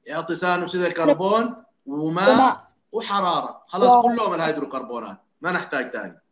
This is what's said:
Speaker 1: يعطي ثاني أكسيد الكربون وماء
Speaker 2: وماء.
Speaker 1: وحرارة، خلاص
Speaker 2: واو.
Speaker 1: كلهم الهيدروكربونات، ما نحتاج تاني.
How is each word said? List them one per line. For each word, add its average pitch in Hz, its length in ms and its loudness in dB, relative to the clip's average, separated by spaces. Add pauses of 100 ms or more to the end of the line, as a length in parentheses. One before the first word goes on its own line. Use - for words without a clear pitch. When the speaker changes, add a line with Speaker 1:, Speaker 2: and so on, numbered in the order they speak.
Speaker 1:
يعطي 165 300 -6
ثاني 180 280 -2
أكسيد 180 160 -4
الكربون 185 720 0 (320)
وماء 160 480 2
Speaker 2:
وماء. - 380 2 (200)
Speaker 1:
وحرارة، 190 760 -2
خلاص 240 240 4
Speaker 2:
واو. 240 120 8
Speaker 1:
كلهم 233 320 0
الهيدروكربونات، 135 840 -6 (220)
ما 175 120 -4
نحتاج 135 380 -4
تاني. 98 420 -12